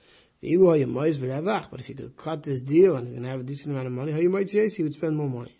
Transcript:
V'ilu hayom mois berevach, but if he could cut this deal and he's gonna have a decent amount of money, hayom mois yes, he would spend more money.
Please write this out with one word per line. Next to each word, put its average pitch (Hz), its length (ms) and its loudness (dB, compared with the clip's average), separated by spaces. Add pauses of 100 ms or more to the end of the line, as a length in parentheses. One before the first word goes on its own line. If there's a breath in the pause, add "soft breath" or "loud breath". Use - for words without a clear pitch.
(420 soft breath)
V'ilu 180 240 6
hayom 147 240 4
mois 151 260 0
berevach, 147 540 -4
but 127 100 -14
if - 60 -14
he - 80 -14
could 131 220 -14
cut 156 260 -8
this 135 200 -4
deal 160 340 6
and 120 100 -6
he's 120 100 -12
gonna 123 120 -8
have 131 120 -6
a - 20 -10
decent 143 300 -8
amount 131 140 -4
of 123 80 -6
money, 139 180 -4
hayom 170 200 2
mois 196 200 -2
yes, 208 220 2
he 170 80 -4
would 151 100 -2
spend 156 240 -2
more 147 140 -2
money. 120 300 -10